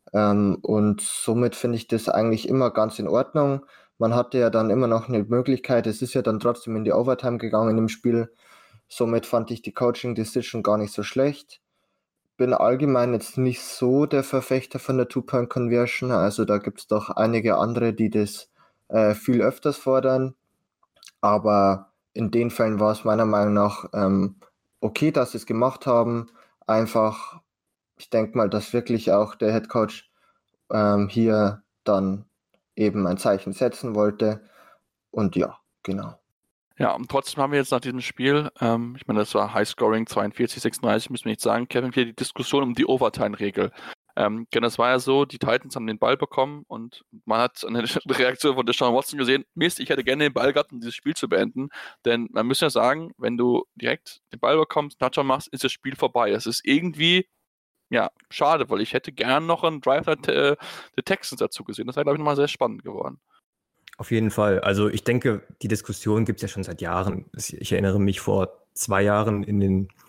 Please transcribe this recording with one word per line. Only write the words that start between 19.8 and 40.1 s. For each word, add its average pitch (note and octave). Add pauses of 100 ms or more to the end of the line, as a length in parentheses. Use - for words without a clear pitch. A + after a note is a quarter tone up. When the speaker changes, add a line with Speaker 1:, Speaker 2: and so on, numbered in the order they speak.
Speaker 1:
Aber G2+ (200)
in A2
den A#2
Fällen A2
war G#2+
es -
meiner A2
Meinung G#2
nach, G#2
ähm, G2 (440)
okay, B2+
dass B2+
sie A2+
es -
gemacht A#2+
haben. A#2 (400)
Einfach, A2 (560)
ich -
denk A2
mal, G#2+
dass G#2+
wirklich A#2
auch G#2
der A2
Headcoach, A2 (600)
ähm, G#2
hier G#2+ (220)
dann G2 (480)
eben G2+
ein F2+
Zeichen G2
setzen A#2+
wollte. G#2 (680)
Und G2
ja, - (240)
genau. G2+ (580)
Speaker 2:
Ja, A2+
und B2
trotzdem C#3
haben C#3
wir C#3+
jetzt C3+
nach B2+
diesem B2
Spiel, C#3+ (100)
ähm, A#2
ich -
meine, G#2+
das -
war G#2
High-Scoring, A2
zweiundvierzig G#2+